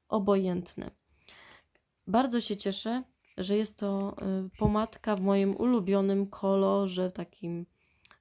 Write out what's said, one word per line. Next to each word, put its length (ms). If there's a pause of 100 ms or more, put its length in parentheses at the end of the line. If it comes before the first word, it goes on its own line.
obojętne. 840 (1160)
Bardzo 340
się 160
cieszę, 460 (340)
że 200
jest 220
to, 380 (300)
y, 120
pomadka 580
w 40
moim 360
ulubionym 720
kolorze, 840
takim, 560 (540)